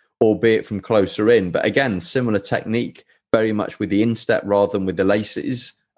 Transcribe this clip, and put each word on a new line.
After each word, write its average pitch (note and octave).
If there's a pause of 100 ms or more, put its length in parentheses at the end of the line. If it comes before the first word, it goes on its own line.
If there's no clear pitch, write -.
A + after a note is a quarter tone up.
(200)
albeit A2
from G2+
closer G#2+
in. G2+
But -
again, A2+
similar A#2
technique, A2 (280)
very A2
much -
with G2+
the G2+
instep A#2
rather G2+
than G2
with F2+
the F#2+
laces. G#2+ (260)